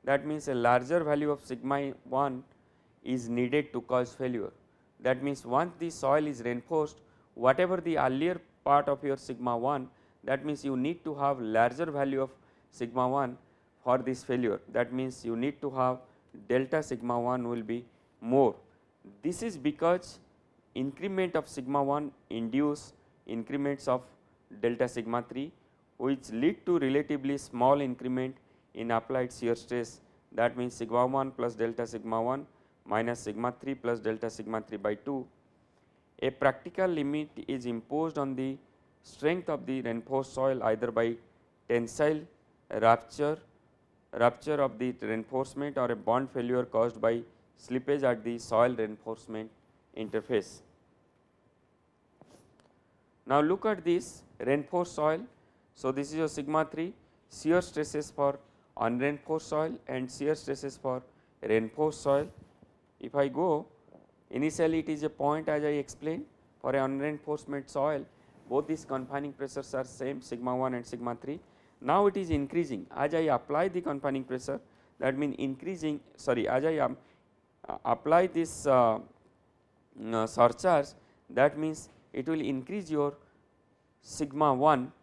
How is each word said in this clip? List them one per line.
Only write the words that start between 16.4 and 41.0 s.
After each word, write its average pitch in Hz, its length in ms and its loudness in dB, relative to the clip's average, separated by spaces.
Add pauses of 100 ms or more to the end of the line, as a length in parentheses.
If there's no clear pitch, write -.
delta 135 340 2
sigma 120 360 -2
one 120 300 0
will 120 140 -2
be 120 220 -6 (360)
more. 123 340 4 (680)
This 175 200 -4
is 214 140 -4
because 165 640 -2 (540)
increment 175 600 -2
of 156 140 0
sigma 139 340 -2
one 143 300 0 (160)
induce 135 640 -2 (340)
increments 139 640 -4
of 127 140 0 (580)
delta 120 260 2
sigma 117 420 -4
three, 139 220 -6 (460)
which 131 340 -2
lead 123 360 0
to 175 120 4
relatively 139 600 0
small 131 420 4
increment 127 560 -4 (380)
in 117 160 -6
applied 123 420 0
shear 120 220 0
stress. - 460 -6 (320)
That 120 260 2
means, 123 160 -4
sigma 117 320 2
one 135 240 0
plus 120 240 -4
delta 113 320 -2
sigma 113 340 -4
one 127 260 -2 (460)
minus 117 340 0
sigma 117 340 -4
three 139 140 -6
plus 120 260 -2
delta 110 300 -2
sigma 110 300 -6
three 104 180 -10 (100)
by 104 60 0
two, 131 320 -6 (960)
a 131 80 0
practical 175 580 0 (120)
limit 147 460 -4
is 127 200 -4
imposed 147 520 -4
on 135 160 -2
the 131 220 -4 (460)
strength 170 460 -2
of 147 180 -4
the 131 160 -2
reinforced 127 520 -2
soil 131 300 2
either 113 260 2
by 117 160 2 (600)